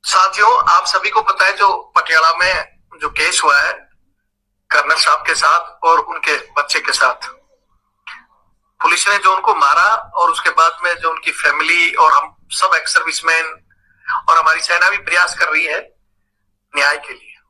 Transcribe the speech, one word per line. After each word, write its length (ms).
साथियों, 440
आप 160
सभी 240
को 120
पता 220
है 120
जो 120
पटियाला 380
में 640
जो 100
केस 340
हुआ 160
है 120
कर्नल 260
साहब 300
के 80
साथ 500
और 140
उनके 380
बच्चे 280
के 120
साथ, 340
पुलिस 280
ने 100
जो 160
उनको 200
मारा 340
और 160
उसके 220
बाद 320
में 100
जो 160
उनकी 220
फैमिली 640
और 180
हम 220
सब 220
एक्स 200
सर्विसमैन 520
और 100
हमारी 220
सेना 300
भी 80
प्रयास 400
कर 100
रही 180
है 140
न्याय 260
के 140
लिए। 220